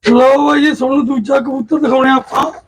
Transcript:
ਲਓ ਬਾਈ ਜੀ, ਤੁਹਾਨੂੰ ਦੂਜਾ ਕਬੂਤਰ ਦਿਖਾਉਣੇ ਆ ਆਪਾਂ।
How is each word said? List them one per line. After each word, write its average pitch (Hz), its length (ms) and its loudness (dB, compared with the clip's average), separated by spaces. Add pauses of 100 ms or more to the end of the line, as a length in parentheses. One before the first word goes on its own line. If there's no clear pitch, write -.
ਲਓ 262 420 4
ਬਾਈ 294 180 0
ਜੀ, 302 100 0
ਤੁਹਾਨੂੰ 262 320 -2
ਦੂਜਾ 269 340 -2
ਕਬੂਤਰ 269 400 -4
ਦਿਖਾਉਣੇ 262 300 0
ਆ 262 40 2
ਆਪਾਂ। 277 360 -4 (180)